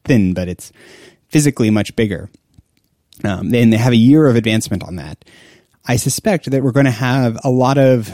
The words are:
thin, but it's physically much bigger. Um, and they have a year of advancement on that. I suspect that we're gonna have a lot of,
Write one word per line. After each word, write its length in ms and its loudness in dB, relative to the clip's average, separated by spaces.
thin, 300 0
but 140 -6
it's 240 -12
physically 400 0
much 260 -2
bigger. 340 -4
Um, 300 -4
and 200 4
they 40 2
have 160 2
a 40 4
year 300 6
of 80 4
advancement 480 -2
on 140 -12
that. 280 -16
I 100 0
suspect 560 -2
that 120 -2
we're 80 0
gonna 200 2
have 520 -2
a 60 -2
lot 300 2
of, 340 2